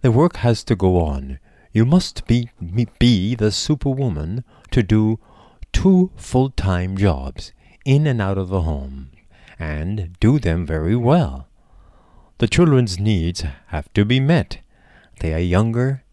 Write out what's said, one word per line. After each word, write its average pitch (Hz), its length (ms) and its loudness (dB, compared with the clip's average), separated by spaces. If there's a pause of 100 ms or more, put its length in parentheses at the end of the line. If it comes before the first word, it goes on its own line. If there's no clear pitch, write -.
The 123 100 4
work 151 260 4
has 120 280 0
to 113 100 0
go 92 240 2
on. 67 400 -4 (320)
You 110 140 2
must - 420 0
be, 120 220 0 (500)
be 117 340 4
the 107 200 0
superwoman 127 880 -4 (280)
to 123 120 2
do 107 360 2 (520)
two 185 460 2
full-time 95 800 -2
jobs 71 560 -2 (320)
in 139 220 4
and 120 140 0
out 98 160 -2
of 92 120 -4
the 92 140 0
home, 67 480 -6 (460)
and 82 600 -8
do 131 200 2
them 87 260 -2
very 80 300 -2
well. 117 520 0 (920)
The 117 80 2
children's 127 520 2
needs 90 440 0 (240)
have - 260 -10
to 101 100 2
be 123 160 2
met. 139 380 0 (600)
They 80 160 -4
are 82 40 -2
younger 117 720 0